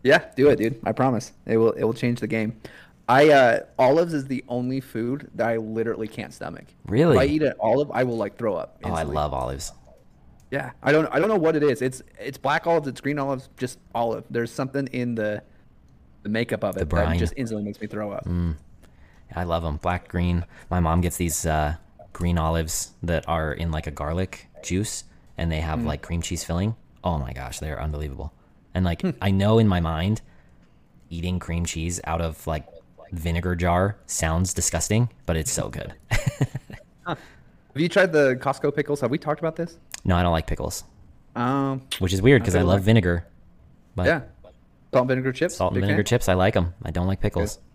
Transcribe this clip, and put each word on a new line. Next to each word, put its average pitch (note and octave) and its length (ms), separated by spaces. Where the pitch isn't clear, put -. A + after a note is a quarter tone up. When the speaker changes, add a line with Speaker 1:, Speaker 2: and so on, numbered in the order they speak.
Speaker 1:
Yeah, C#3+ 220
do C#3 120
it, B2 80
dude. A2 280
I - 80
promise. B2+ 400
It A2+ 100
will, A2+ 160
it - 120
will A2+ 100
change A#2+ 260
the A2 80
game. A2+ 320
I, D3 220
uh, B2+ 300
olives E3 360
is C3+ 120
the B2+ 220
only B2+ 320
food B2 540
that A2+ 140
I A#2 80
literally A2 500
can't - 260
stomach. - 340
Speaker 2:
Really? D3+ 300
Speaker 1:
If B2+ 60
I - 20
eat D3+ 180
an C3+ 160
olive, C3+ 320
I B2 140
will, A#2 120
like, G#2 200
throw A2 180
up - 300
Speaker 2:
Oh, - 40
I - 20
Speaker 1:
instantly. D#2 260
Speaker 2:
love D2 180
olives. C2 380
Speaker 1:
Yeah, C3+ 200
I C#3+ 100
don't, D#3 200
I C3+ 60
don't F#3 100
know A3 100
what D#3+ 180
it C#3+ 60
is. B2+ 200
It's, C3 200
it's C3 180
black D3+ 280
olives, E3 200
it's A#2+ 140
green D3 180
olives, C#3 380
just - 220
olive. A2+ 360
There's A#2 220
something C3+ 360
in B2 260
the, G#2+ 280
the G#2 60
makeup A2 340
of G2+ 120
Speaker 2:
The F#2+ 80
Speaker 1:
it - 20
that D2 60
Speaker 2:
brine. E2 280
Speaker 1:
just E2+ 180
instantly A2 280
makes G#2 160
me G#2+ 60
throw G#2+ 260
up. - 140
Speaker 2:
Mm. F2 300
I F2 100
love E2 200
'em. D2+ 140
Black, F2 300
green. F2 360
My F2+ 100
mom E2 200
gets F2 160
these, E2+ 280
uh, D#2 320
green F2 260
olives D#2+ 540
that E2 260
are D#2+ 240
in, E2 200
like, D#2 140
a D2+ 40
garlic - 580
juice, - 420
and E3 120
they D#2 100
have, D#2+ 180
Speaker 1:
Mm. D#2 80
Speaker 2:
like, D2+ 160
cream E2+ 180
cheese E2 240
filling. G2 300
Oh F2 160
my C2 140
gosh, B1+ 280
they're D#2 200
unbelievable. D2 520
And, F#2 100
like, E2+ 180
Speaker 1:
Hmm. F#3 80
Speaker 2:
I G2+ 80
know G2+ 280
in A2+ 100
my F2+ 120
mind, E2 400
eating F2 300
cream E2+ 260
cheese E2+ 400
out E2 160
of, D#2+ 260
like, D#2 200
vinegar E2+ 440
jar F2+ 400
sounds E2 460
disgusting, A2 560
but E2 120
it's D#2 140
so - 200
good. - 240
<laughs> - 120
Speaker 1:
Huh. E3+ 100
Have C3+ 80
you E3+ 80
tried F#3 240
the C3+ 260
Costco C#3 380
pickles? C#3+ 240
Have A#2 100
we D3+ 60
talked D3+ 240
about D#3+ 160
this? E3+ 220
Speaker 2:
No, F2+ 120
I - 60
don't F2 100
like D#2+ 140
pickles. - 380
Speaker 1:
Um, C3+ 460
Speaker 2:
Which F#2 120
is F#2+ 80
weird B2+ 240
'cause F2+ 100
I F2+ 40
Speaker 1:
I - 20
feel F2 80
Speaker 2:
love F#2+ 120
Speaker 1:
like F#2 40
Speaker 2:
vinegar. F2+ 400
But F2+ 100
Speaker 1:
Yeah. D3+ 140
Salt C3+ 100
and B2+ 60
vinegar C3 240
chips? F3 240
Speaker 2:
Salt F#2 160
and - 40
Speaker 1:
Big - 80
Speaker 2:
vinegar G#2+ 160
Speaker 1:
fan? G2 40
Speaker 2:
chips, - 240
I F#2 60
like F#2 220
'em. F2 260
I E2 80
don't F2+ 160
like F#2+ 140
pickles. - 360
Speaker 1:
Good. - 60